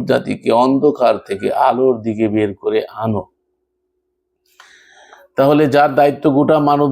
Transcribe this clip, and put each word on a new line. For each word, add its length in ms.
জাতিকে 480
অন্ধকার 640
থেকে 340
আলোর 500
দিকে 260
বের 260
করে 260
আনো।" 280
তাহলে 300
যার 280
দায়িত্ব 360
গোটা 280
মানব 340